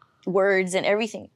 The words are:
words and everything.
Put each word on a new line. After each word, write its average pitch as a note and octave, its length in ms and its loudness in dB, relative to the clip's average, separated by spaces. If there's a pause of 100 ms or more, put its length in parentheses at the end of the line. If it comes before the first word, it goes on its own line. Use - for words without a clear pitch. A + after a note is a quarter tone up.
(260)
words F#3+ 480 2
and F#3 120 0
everything. G#3 500 -2